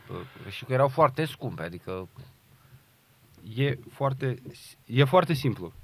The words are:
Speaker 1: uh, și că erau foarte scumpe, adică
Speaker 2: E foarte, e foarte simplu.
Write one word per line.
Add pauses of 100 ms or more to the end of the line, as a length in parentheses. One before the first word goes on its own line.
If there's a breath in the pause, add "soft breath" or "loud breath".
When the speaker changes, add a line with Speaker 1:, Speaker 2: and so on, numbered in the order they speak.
Speaker 1:
uh,
și
că
erau
foarte
scumpe,
adică (1500 soft breath)
Speaker 2:
E (140)
foarte, (500)
e
foarte
simplu. (100)